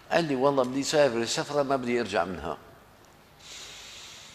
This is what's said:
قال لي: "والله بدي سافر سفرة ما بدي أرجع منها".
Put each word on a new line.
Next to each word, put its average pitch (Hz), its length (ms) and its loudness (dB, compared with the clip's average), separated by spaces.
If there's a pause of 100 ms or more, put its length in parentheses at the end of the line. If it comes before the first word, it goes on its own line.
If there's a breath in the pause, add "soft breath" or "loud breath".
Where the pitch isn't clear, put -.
(120)
قال 170 120 4
لي: 143 120 0
"والله 135 280 4
بدي 131 200 -2
سافر 131 420 4
سفرة 147 380 -2
ما 135 120 0
بدي 120 240 0
أرجع 98 260 0
منها". 80 320 -6 (1800 loud breath)